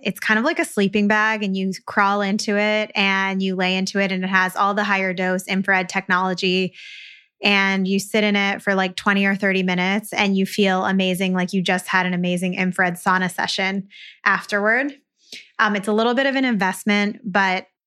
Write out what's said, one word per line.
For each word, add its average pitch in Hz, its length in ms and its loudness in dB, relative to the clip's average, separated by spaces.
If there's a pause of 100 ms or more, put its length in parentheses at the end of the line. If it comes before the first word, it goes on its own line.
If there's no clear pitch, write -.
It's - 180 -6
kind 214 180 2
of 233 60 0
like 339 140 0
a 330 80 0
sleeping 202 420 0
bag, 214 340 2
and 196 140 -2
you 190 160 -2 (140)
crawl 202 340 2
into 202 380 0
it 214 360 0
and 190 480 0
you 190 120 -2
lay 185 220 0
into 190 240 -2
it, 196 120 0
and 185 120 -4
it 185 40 -4
has 185 280 2
all 202 180 0
the 208 100 0
higher 190 300 0
dose 185 320 -2
infrared 190 420 0
technology. 185 840 0 (680)
And 196 460 2
you 196 100 2
sit 208 240 0
in 208 140 2
it 196 240 0
for, 196 140 0
like, 190 220 0
twenty 196 280 2
or 196 100 2
thirty 190 280 0
minutes 185 500 0
and 196 240 0
you 190 80 2
feel 190 400 0
amazing, 185 480 0
like 180 220 -2
you 185 80 0
just 180 260 0
had 185 160 0
an 180 80 -2
amazing 180 400 -2
infrared 180 440 0
sauna 185 380 0
session 196 540 -4 (380)
afterward. 214 640 2 (680)
Um, 214 160 2
it's 196 140 -2
a 214 60 0
little 226 180 2
bit 269 140 2
of 262 80 0
an 269 100 2
investment, 202 800 0
but 185 420 0 (200)